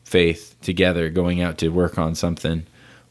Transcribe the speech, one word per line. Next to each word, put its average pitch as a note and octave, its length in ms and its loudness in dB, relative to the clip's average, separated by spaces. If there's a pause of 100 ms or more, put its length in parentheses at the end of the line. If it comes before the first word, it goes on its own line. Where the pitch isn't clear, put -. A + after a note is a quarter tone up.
faith E2+ 560 2
together, F2 480 0
going F2 320 0
out F2 180 -2
to E2 100 0
work F2 300 0
on D#2+ 180 -2
something E2 500 -4 (440)